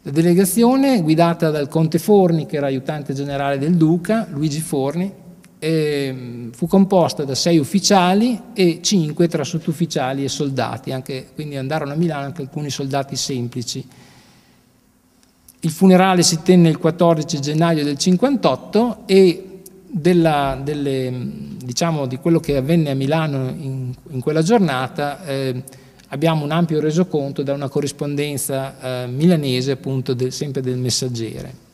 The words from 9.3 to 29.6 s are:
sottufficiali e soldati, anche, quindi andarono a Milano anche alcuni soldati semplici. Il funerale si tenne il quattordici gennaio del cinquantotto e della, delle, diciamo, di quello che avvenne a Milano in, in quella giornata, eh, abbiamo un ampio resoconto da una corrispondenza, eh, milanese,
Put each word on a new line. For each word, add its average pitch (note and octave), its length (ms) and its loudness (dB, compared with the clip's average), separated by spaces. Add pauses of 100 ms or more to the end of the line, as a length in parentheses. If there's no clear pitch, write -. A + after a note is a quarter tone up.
sottufficiali D3 800 -4
e C3+ 60 -4
soldati, C3 640 -4
anche, C3 420 -8
quindi D3 220 -10
andarono C#3 340 -4
a D3 40 -8
Milano D3+ 300 -2
anche C#3 160 -10
alcuni C#3+ 300 -8
soldati C#3 440 -4
semplici. B2 720 -6 (1800)
Il D#3+ 100 -2
funerale F#3 520 6
si E3 180 0
tenne F3 280 6
il D3+ 80 0
quattordici D#3+ 640 2
gennaio D#3 420 0
del C#3+ 140 -2
cinquantotto G3+ 1080 0
e F#3+ 540 4 (260)
della, D#3 800 2
delle, C#3 480 -4 (500)
diciamo, D3 440 -2
di B2+ 100 -4
quello E3 240 2
che C#3+ 160 -2
avvenne D3 360 2
a - 20 -2
Milano C3+ 560 -2
in, C3 440 -8 (180)
in B2+ 100 -6
quella D#3 200 0
giornata, D3 840 0
eh, C3+ 360 -4 (460)
abbiamo D3+ 380 0
un D3 60 -4
ampio D#3+ 280 0
resoconto D3+ 640 -2
da C#3 80 -4
una C#3 160 -4
corrispondenza, C3+ 1400 -6
eh, B2+ 40 -8
milanese, C#3 640 2